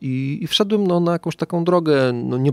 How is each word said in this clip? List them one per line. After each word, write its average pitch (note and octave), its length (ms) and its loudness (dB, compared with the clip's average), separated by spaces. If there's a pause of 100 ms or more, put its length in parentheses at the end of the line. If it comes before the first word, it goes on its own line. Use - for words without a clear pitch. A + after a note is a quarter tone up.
i, C3+ 400 -6
i E3 60 -4
wszedłem, G#3 400 0
no, F3 120 2
na E3+ 120 2
jakąś E3 240 -4
taką E3+ 280 -4
drogę, D#3 500 2
no, B2 240 -4
nie-, C3+ 140 2